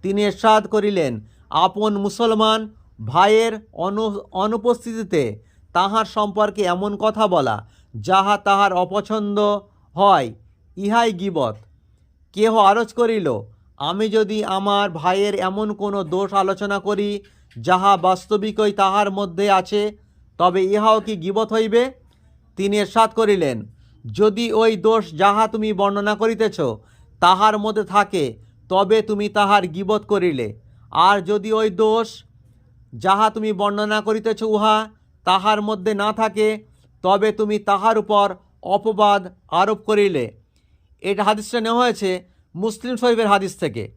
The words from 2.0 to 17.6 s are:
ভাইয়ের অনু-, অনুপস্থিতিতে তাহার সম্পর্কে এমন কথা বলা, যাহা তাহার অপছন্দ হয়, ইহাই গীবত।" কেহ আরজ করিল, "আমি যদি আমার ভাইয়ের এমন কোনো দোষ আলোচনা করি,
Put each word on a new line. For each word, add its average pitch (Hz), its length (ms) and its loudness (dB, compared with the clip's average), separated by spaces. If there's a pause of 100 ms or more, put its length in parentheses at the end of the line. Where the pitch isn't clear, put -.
ভাইয়ের 214 540 2 (140)
অনু-, 202 460 -4 (120)
অনুপস্থিতিতে 208 1080 -2 (340)
তাহার 202 320 0
সম্পর্কে 208 560 -2
এমন 190 360 -2
কথা 220 300 0
বলা, 127 400 0 (320)
যাহা 190 380 2
তাহার 196 360 2
অপছন্দ 208 880 -2 (360)
হয়, 160 380 4 (420)
ইহাই 220 380 0
গীবত।" 165 420 -4 (800)
কেহ 220 240 2
আরজ 214 360 4
করিল, 202 480 0 (360)
"আমি 190 320 -4
যদি 214 360 0
আমার 202 440 0
ভাইয়ের 185 460 0
এমন 196 380 -2
কোনো 202 300 -4
দোষ 185 300 -4
আলোচনা 196 460 -2
করি, 202 420 -4 (400)